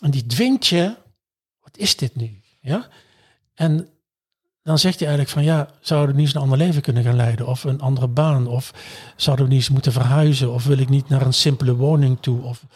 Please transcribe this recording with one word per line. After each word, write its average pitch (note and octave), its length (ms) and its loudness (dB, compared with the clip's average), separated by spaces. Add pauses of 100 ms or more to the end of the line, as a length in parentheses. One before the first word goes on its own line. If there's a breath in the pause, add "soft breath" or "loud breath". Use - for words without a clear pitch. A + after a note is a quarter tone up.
En D3 80 0
die C3 140 -2
dwingt A#3+ 420 0
je, F3 280 0 (680)
"Wat - 160 -20
is - 180 -2
dit - 200 -6
nu?" A2 260 -10 (200)
Ja? F3 260 -6 (680 soft breath)
En D#3+ 360 -2 (720)
dan D#3 160 0
zegt F#3 200 0
hij D#3+ 80 -2
eigenlijk D3 300 -2
van, C#3+ 60 0 (120)
"Ja, D3 140 -2 (120)
zou D3 260 0
je C#3 60 0
niet D3 120 4
eens C#3 100 -2
een D3 60 -2
ander C3+ 160 2
leven D#3+ 240 2
kunnen A#2+ 220 0
gaan A#2+ 120 2
leiden? A#2 320 0
Of B2+ 160 -4
een C#3 180 -4
andere C3 260 0
baan? C3+ 400 0
Of B2 260 -6 (420 loud breath)
zouden C#3 300 0
we B2+ 60 2
niet C3 100 4
eens - 80 -4
moeten C3+ 220 2
verhuizen? C3 600 2
Of A#2+ 120 -2
wil C#3+ 120 2
ik C3 120 0
niet C#3 200 0
naar C3+ 120 2
een B2+ 120 2
simpele C3 420 0
woning C#3 460 2
toe?" B2 220 -2
Of A#2+ 200 -10 (120)